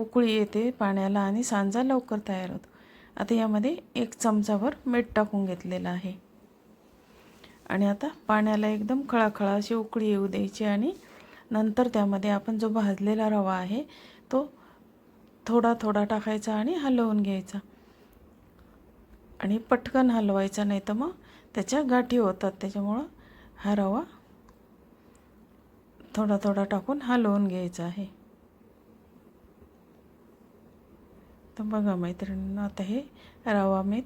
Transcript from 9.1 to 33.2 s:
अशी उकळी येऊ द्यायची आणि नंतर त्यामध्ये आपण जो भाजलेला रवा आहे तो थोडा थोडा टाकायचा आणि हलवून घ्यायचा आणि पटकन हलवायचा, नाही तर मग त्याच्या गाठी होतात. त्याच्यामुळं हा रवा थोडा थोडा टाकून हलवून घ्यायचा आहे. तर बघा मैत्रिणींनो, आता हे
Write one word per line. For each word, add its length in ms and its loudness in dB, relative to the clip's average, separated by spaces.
अशी 200 0
उकळी 340 -2
येऊ 200 2
द्यायची 380 -4
आणि 280 0
नंतर 360 2
त्यामध्ये 420 0
आपण 300 -2
जो 100 0
भाजलेला 600 2
रवा 260 2
आहे 280 -4
तो 220 0
थोडा 340 4
थोडा 220 2
टाकायचा 520 -2
आणि 180 0
हलवून 460 2
घ्यायचा 400 -2
आणि 180 0
पटकन 520 2
हलवायचा, 540 2
नाही 240 0
तर 60 -2
मग 180 -2
त्याच्या 260 0
गाठी 360 2
होतात. 340 0
त्याच्यामुळं 400 -4
हा 180 0
रवा 260 2
थोडा 280 2
थोडा 200 2
टाकून 380 -2
हलवून 460 2
घ्यायचा 360 -4
आहे. 220 -6
तर 60 -8
बघा 320 0
मैत्रिणींनो, 640 -6
आता 220 -6
हे 180 -2